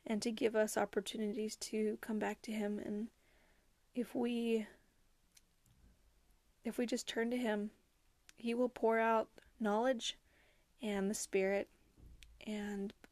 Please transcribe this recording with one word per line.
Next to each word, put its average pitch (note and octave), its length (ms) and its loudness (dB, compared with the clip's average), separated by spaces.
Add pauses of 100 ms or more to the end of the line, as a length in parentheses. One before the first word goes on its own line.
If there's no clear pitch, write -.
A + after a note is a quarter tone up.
and G#3+ 160 0
to A#3+ 80 0
give A3 240 0
us G#3+ 220 4
opportunities G#3+ 800 -2
to G#3+ 440 0
come A3 180 -2
back G#3 240 -2
to A3+ 100 -8
him. G#3 260 -2
And G#3+ 300 -4 (840)
if A#3+ 200 -4
we, A#3 520 2 (2000)
if A#3 140 -4
we B3 80 2
just A#3 220 -2
turn A#3 220 0
to B3 60 -2
him, G#3+ 340 0 (640)
he A#3 180 -2
will B3 140 4
pour A3+ 300 2
out A3+ 300 4 (300)
knowledge A#3 600 2 (640)
and G3+ 280 0
the A3 40 0
Spirit G3 540 0 (760)
and G#3 460 -6 (200)